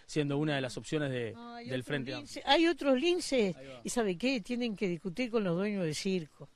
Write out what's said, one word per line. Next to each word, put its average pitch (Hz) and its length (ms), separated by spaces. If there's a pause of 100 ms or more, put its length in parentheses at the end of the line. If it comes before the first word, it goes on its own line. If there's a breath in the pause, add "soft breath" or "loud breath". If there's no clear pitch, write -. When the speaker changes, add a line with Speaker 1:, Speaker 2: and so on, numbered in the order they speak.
Speaker 1:
siendo 143 320
una 151 160
de 135 80
las 123 160
opciones 143 320
de, 120 220
Speaker 2:
No, - 240
hay 240 100
Speaker 1:
del 127 140
Speaker 2:
otros 123 80
Speaker 1:
Frente 143 280
Speaker 2:
lince, - 240
Speaker 1:
Amplio. - 140
Speaker 2:
hay 330 140
otros 277 300
linces, 269 560
Speaker 1:
Ahí 135 120
va. 131 180
Speaker 2:
¿y 185 60
sabe 208 260
qué? 247 240
Tienen 240 340
que 190 140
discutir 180 420
con 214 140
los 170 120
dueños 196 280
de 156 80
circo, 185 640